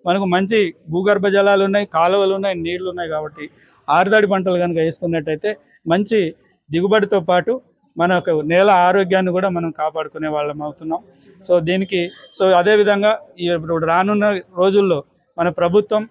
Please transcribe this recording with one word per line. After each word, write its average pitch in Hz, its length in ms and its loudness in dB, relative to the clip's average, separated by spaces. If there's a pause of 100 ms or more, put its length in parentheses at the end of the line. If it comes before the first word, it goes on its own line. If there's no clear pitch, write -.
మనకు 190 180 0
మంచి 190 500 0 (140)
భూగర్భ 190 380 0
జలాలు 202 380 4
ఉన్నాయి, 202 220 0
కాలువలు 190 480 2
ఉన్నాయి, 196 200 -4
నీళ్లు 175 340 -6
ఉన్నాయి. 175 200 -8
కాబట్టి 151 420 -10 (380)
ఆరుదడి 196 380 4
పంటలు 185 320 0
కనుక 175 180 -2
వేసుకున్నట్టయితే 165 800 -4 (300)
మంచి 185 480 0 (360)
దిగుబడితో 196 500 2
పాటు 180 400 0 (360)
మన 175 160 0
యొక్క 180 180 0
నేల 165 400 2
ఆరోగ్యాన్ని 185 640 2
కూడా 185 160 -2
మనం 170 220 -4
కాపాడుకునే 156 580 -6
వాళ్ళం 147 340 -6
అవుతున్నాం. 156 380 -8 (480)
So 180 120 4
దీనికి, 180 500 -2 (300)
so 190 60 4
అదేవిధంగా 208 720 4 (220)
ఈ 175 120 -2
ఇప్పుడు 165 340 -2
రానున్న 202 540 0 (140)
రోజుల్లో 190 500 2 (340)
మన 170 100 0
ప్రభుత్వం 208 640 0